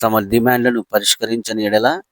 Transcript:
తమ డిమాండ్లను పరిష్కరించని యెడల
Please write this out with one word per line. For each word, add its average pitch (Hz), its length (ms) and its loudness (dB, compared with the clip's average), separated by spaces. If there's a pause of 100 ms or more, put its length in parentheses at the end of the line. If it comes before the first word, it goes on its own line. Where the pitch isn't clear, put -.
తమ 110 180 2
డిమాండ్లను 117 640 0
పరిష్కరించని 110 800 -2
యెడల 107 240 2 (240)